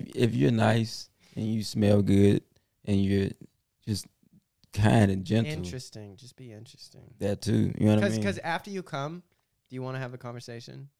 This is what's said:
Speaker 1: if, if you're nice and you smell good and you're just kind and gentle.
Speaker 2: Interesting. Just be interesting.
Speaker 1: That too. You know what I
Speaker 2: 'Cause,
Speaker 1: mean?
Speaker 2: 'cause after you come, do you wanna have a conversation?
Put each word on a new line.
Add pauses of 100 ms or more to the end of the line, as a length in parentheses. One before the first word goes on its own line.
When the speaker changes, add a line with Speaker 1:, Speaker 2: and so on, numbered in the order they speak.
Speaker 1:
if,
if
you're
nice (240)
and
you
smell
good (420)
and
you're (540)
just (680)
kind
and
gentle.
Speaker 2:
Interesting.
Just
be
interesting.
Speaker 1:
That
too.
You
know
what
I
Speaker 2:
'Cause,
Speaker 1:
mean?
Speaker 2:
'cause
after
you
come, (460)
do
you
wanna
have
a
conversation? (120)